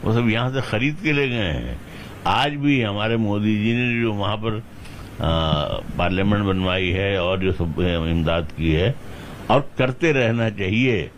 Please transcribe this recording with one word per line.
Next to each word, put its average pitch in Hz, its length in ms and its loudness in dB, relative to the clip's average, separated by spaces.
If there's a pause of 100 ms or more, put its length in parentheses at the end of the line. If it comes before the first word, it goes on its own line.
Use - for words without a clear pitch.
वो - 80 2
सब 117 160 4
यहाँ 120 220 2
से 135 100 -2
खरीद 131 420 0
के 156 100 0
ले 143 160 2
गए 120 80 -2
हैं। 64 440 -4 (460)
आज 123 260 2
भी 143 300 2
हमारे 107 340 0
मोदी 107 480 2
जी 113 100 2
ने 120 260 0
जो 113 120 0
वहाँ 101 240 -2
पर, 110 200 -4
आ, 113 60 -6 (1400)
पार्लियामेंट 98 460 2
बनवाई 92 440 0
है 95 340 0
और 92 160 0
जो 95 140 0
सब, 82 280 -2
अ, 85 300 0
इमदाद 82 380 0 (100)
की 80 140 2
है, 92 220 2 (560)
और 139 280 2
करते 135 340 2
रहना 117 380 2
चाहिए। 101 680 0